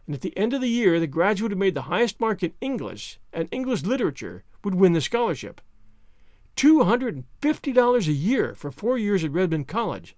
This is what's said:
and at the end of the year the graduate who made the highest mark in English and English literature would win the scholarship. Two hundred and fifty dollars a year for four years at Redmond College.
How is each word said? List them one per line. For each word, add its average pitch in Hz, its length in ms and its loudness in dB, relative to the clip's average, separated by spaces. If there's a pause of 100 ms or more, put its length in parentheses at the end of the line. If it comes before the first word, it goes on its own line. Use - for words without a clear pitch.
and 147 80 -6
at 131 60 -8
the - 160 -6
end 226 160 0
of 269 80 -2
the 254 80 -2
year 226 300 4
the 170 80 0
graduate 190 460 0
who 185 60 -2
made 190 160 2
the - 80 -4
highest 202 380 -2
mark 220 220 0
in 165 180 -2
English 135 600 -6 (120)
and 165 200 -4
English 254 320 -2
literature 156 580 -2 (220)
would 196 100 -2
win 180 180 6
the 165 80 2
scholarship. 208 600 -2 (960)
Two 302 260 6
hundred 226 320 2
and 131 100 -12 (160)
fifty 285 320 -2
dollars 240 360 4
a 151 40 2
year 160 440 0
for 147 160 -10
four 247 260 -2
years 202 240 0
at 156 80 -2
Redmond 160 380 -2
College. 170 500 -6